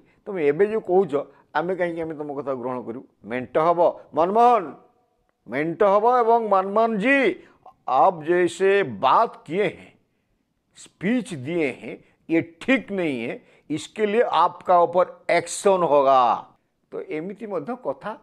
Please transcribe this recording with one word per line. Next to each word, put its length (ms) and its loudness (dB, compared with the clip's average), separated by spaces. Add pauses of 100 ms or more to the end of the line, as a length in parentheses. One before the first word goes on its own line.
(260)
ତମେ 220 -2
ଏବେ 180 4
ଯେଉଁ 160 -2
କହୁଛ, 340 2 (400)
ଆମେ 200 -2
କାହିଁକି, 260 -4
ଆମେ 140 -8
ତମ 200 -10
କଥା 180 -6
ଗ୍ରହଣ 280 -6
କରିବୁ?" 240 -12 (200)
ମେଣ୍ଟ 320 -6
ହବ, 420 2 (140)
ମନମୋହନ, 640 2 (720)
ମେଣ୍ଟ 360 -2
ହବ 360 4
ଏବଂ 300 2
ମନମୋହନ 480 0
ଜୀ 460 0 (440)
आप 360 2
जैसे 600 0
बात 640 0
किए 160 -4
हैं, 360 -8 (760)
स्पीच 580 -6
दिए 380 -4
हैं, 320 -14 (260)
ये 120 2 (200)
ठीक 300 -2
नहीं 300 -4
है, 220 -8 (260)
इसके 360 -6
लिए 160 2
आपका 600 2
ऊपर 480 0
एक्शन 540 0
होगा। 640 4 (440)
ତ 40 -12 (140)
ଏମିତି 380 -10
ମଧ୍ୟ 280 -8
କଥା 360 -10 (120)